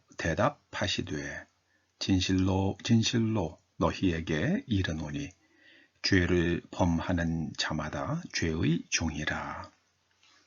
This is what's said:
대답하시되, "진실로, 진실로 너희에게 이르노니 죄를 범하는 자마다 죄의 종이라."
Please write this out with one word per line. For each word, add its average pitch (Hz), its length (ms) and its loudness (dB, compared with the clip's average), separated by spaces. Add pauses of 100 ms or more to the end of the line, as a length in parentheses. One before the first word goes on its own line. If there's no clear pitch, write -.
(180)
대답하시되, 87 1300 -4 (540)
"진실로, 95 840 2
진실로 110 760 2 (180)
너희에게 85 920 0
이르노니 85 640 -2 (720)
죄를 87 680 4
범하는 82 880 0
자마다 78 640 -4 (120)
죄의 85 580 0
종이라." - 800 -2 (760)